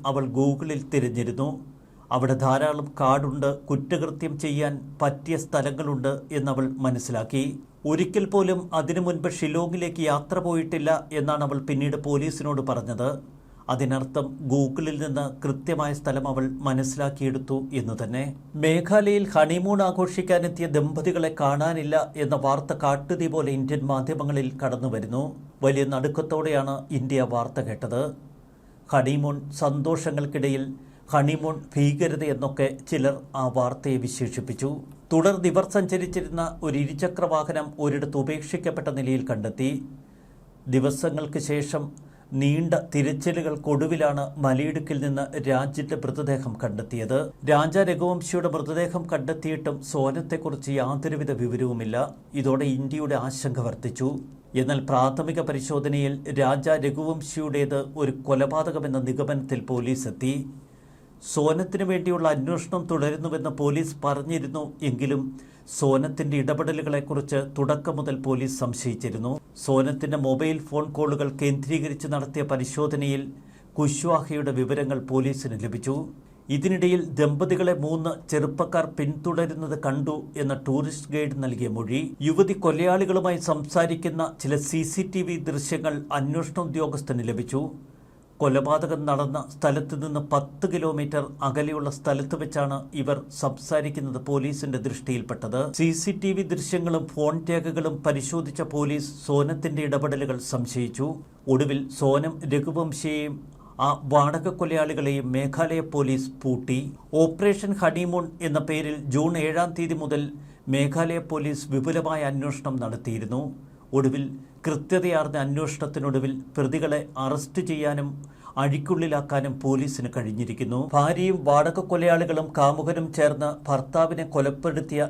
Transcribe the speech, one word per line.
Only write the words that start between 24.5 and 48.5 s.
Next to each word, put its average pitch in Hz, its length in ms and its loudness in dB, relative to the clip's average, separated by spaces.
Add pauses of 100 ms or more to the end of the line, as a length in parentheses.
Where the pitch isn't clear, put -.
കടന്നുവരുന്നു. 123 680 -2 (280)
വലിയ 139 220 6
നടുക്കത്തോടെയാണ് 143 1080 0
ഇന്ത്യ 131 320 0
വാർത്ത 120 380 -2
കേട്ടത്. 117 520 -2 (800)
ഹണിമൂൺ 143 580 2
സന്തോഷങ്ങൾക്കിടയിൽ 143 1200 0 (380)
ഹണിമൂൺ 151 500 2 (140)
ഭീകരതയെന്നൊക്കെ 143 1000 2 (140)
ചിലർ 139 300 2 (160)
ആ 131 120 0
വാർത്തയെ 127 480 0
വിശേഷിപ്പിച്ചു. 123 800 -4 (360)
തുടർന്ന് 180 360 6
ഇവർ 190 220 2
സഞ്ചരിച്ചിരുന്ന 180 920 -2
ഒരു 143 160 0
ഇരുചക്ര 175 460 -2
വാഹനം 156 420 0 (120)
ഒരിടത്ത് 143 380 0
ഉപേക്ഷിക്കപ്പെട്ട 151 720 -2
നിലയിൽ 131 420 0
കണ്ടെത്തി. 123 540 -2 (840)
ദിവസങ്ങൾക്ക് 147 680 2
ശേഷം 147 540 -2 (400)
നീണ്ട 143 420 4 (200)
തിരച്ചിലുകൾക്കൊടുവിലാണ് 147 1400 2
മലയിടുക്കിൽ 147 680 2
നിന്ന് 139 420 -2
രാജിന്റെ 143 480 0
മൃതദേഹം 135 680 -2
കണ്ടെത്തിയത്. 113 640 -2 (200)
രാജ 151 280 4
രഘുവംശിയുടെ 175 720 2
മൃതദേഹം 165 640 -2